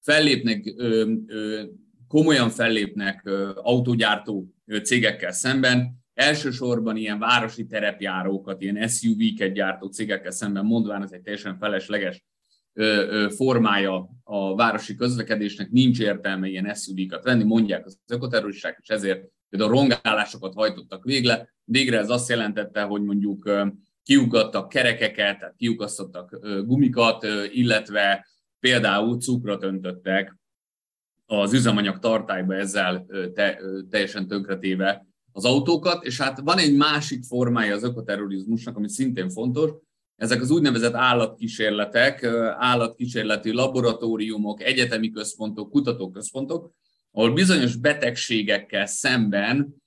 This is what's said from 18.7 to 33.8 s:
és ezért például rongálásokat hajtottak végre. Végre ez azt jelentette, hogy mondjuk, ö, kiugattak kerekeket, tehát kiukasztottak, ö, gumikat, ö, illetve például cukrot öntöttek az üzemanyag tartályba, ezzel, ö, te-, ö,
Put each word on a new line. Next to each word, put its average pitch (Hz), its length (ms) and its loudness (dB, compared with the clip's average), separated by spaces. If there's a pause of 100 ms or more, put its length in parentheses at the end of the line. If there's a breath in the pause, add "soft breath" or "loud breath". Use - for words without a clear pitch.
és - 80 -20
ezért 98 340 -2 (260)
például 107 220 0
rongálásokat 107 840 2
hajtottak 95 500 -4
végre. 120 500 0 (100)
Végre 127 340 2
ez 107 120 0
azt 120 200 0
jelentette, 107 520 -2
hogy 104 200 -2
mondjuk, 101 440 -2
ö, 101 200 2 (380)
kiugattak 113 680 4
kerekeket, 110 680 0
tehát - 180 -16
kiukasztottak, 98 840 -6
ö, 101 240 -4
gumikat, 120 580 4
ö, 104 200 -2
illetve 104 840 0 (320 soft breath)
például 120 580 2
cukrot 120 460 -4
öntöttek 95 720 -4 (880)
az 104 280 0
üzemanyag 104 460 2
tartályba, 95 560 0
ezzel, 95 520 -2
ö, 92 240 -6
te-, 95 300 0
ö, 95 280 -8